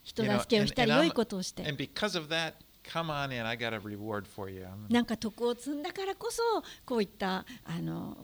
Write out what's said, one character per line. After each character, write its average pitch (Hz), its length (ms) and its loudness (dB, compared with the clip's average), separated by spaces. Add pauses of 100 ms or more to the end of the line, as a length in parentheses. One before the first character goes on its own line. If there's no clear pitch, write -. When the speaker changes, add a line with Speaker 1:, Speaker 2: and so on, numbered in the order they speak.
Speaker 1:
人 - 220 -2
助 202 240 4
け 214 140 6
を 202 40 4
し 139 80 0
た 240 120 4
り、 220 60 6
Speaker 2:
You - 60 8
know, 302 40 10
and, - 0 -
and - 0 -
I'm-、 - 20 8
Speaker 1:
良 - 0 -
い 330 80 6
こ 226 140 2
と 202 100 -4
を 185 80 -2
し - 80 -6
て。 - 120 -10
Speaker 2:
and 151 120 -2
because 190 420 -2
of 151 160 -2
that, 160 200 0 (320)
come 165 240 -2
on 143 240 -2
in, 117 120 -2
I 117 120 0
got 117 160 0
a 110 60 -2
reward 104 540 -4
for 98 160 -6
you. 92 160 -10 (220)
Speaker 1:
な 240 140 6
ん 233 40 0
か 226 120 -2
徳 226 280 -4
を 240 100 2
積 277 160 -8
ん 294 120 -4
だ 349 80 -4
か 381 140 -6
ら 381 100 -2
こ 453 160 -4
そ、 453 100 -2 (440)
こ 247 120 0
う 220 40 4
い 196 40 2
っ - 40 -4
た、 190 360 -4 (200)
あ 165 160 -4
の、 165 420 -6